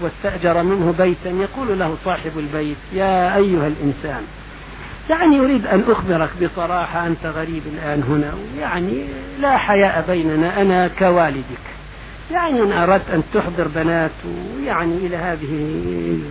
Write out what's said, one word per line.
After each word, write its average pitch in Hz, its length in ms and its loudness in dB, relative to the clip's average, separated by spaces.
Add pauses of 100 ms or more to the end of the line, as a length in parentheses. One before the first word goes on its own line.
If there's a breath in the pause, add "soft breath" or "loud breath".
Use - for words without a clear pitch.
واستأجر 170 600 0
منه 180 340 2
بيتا، 180 320 2
يقول 196 500 -2
له 160 260 -2
صاحب 147 320 -4
البيت: 151 400 -4 (160)
يا 190 420 2
أيها 180 320 4
الإنسان، 143 600 -2 (840 loud breath)
يعني 320 300 6
أريد 262 280 4
أن 196 200 4
أخبرك 180 420 2 (120)
بصراحة، 170 640 -2
أنت 165 180 -2
غريب 160 400 -6
الآن 147 440 -2
هنا، 147 520 -2
يعني 220 460 -2 (320)
لا 277 180 4
حياء 196 500 2
بيننا، 170 540 2
أنا 180 260 4
كوالدك، 160 800 2 (640 loud breath)
يعني 330 300 2
إن 202 100 4
أردت 175 380 4
أن 165 140 2 (100)
تحضر 175 340 0
بنات، 160 440 0 (140)
ويعني، 180 720 -2
إلى 175 200 -2
هذه 156 640 -4 (520)